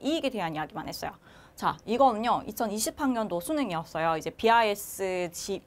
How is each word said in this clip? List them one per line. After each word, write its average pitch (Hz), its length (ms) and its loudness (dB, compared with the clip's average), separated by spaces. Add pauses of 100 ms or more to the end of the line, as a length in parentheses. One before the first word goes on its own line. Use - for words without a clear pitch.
이익에 285 300 0
대한 170 240 -4
이야기만 156 340 -6
했어요. - 240 -8 (420)
자, 165 220 -2 (100)
이거는요, 233 600 4
이천이십 220 540 -4
학년도 220 400 0
수능이었어요. 170 760 0
이제 160 140 -4
비아이에스 202 1040 2
지-, 190 340 -6